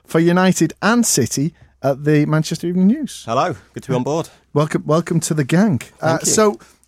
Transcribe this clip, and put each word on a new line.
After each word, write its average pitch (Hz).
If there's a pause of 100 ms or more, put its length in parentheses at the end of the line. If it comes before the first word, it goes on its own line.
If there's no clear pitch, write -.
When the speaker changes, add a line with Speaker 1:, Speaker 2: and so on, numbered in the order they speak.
Speaker 1:
for -
United 175 (100)
and 226
City 135 (280)
at 135
the 147
Manchester 156
Evening 185
News. 277
Speaker 2:
Hello. 139 (200)
Good -
to -
be 127
on 123
board. 147 (240)
Speaker 1:
Welcome, 151
welcome 165
to -
the 151
gang. 165 (180)
Uh, 160
Speaker 2:
Thank -
you. -
Speaker 1:
so, 214 (300)